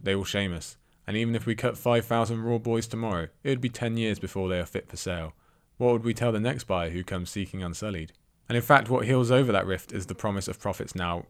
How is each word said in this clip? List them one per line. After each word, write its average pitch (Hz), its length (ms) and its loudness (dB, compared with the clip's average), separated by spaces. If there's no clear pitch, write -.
they 98 120 2
will 98 80 0
shame 98 300 0
us. - 240 -10
And 104 120 -2
even 117 180 2
if 110 100 -4
we 113 100 2
cut 120 220 0
five 117 280 4
thousand 117 380 2
raw 117 140 2
boys 113 300 0
tomorrow, 104 400 -2
it 139 60 -2
would 127 120 0
be 127 80 0
ten 117 280 -2
years 110 220 0
before 95 280 -2
they 90 120 2
are 85 60 -2
fit - 240 -6
for - 60 -14
sale. 85 380 -6
What 123 160 4
would 113 120 0
we 117 80 2
tell 117 180 2
the 107 80 2
next 127 260 -2
buyer 85 240 0
who 90 160 -4
comes 90 240 -4
seeking 95 340 -6
Unsullied?" 87 500 -6
And 117 100 0
in 120 40 2
fact, 117 280 6
what 123 160 2
heals 127 260 4
over 127 200 6
that 95 140 4
rift 92 260 -4
is 98 140 -6
the 92 100 -6
promise 98 340 -4
of 90 100 -8
profits - 360 -6
now 87 340 -4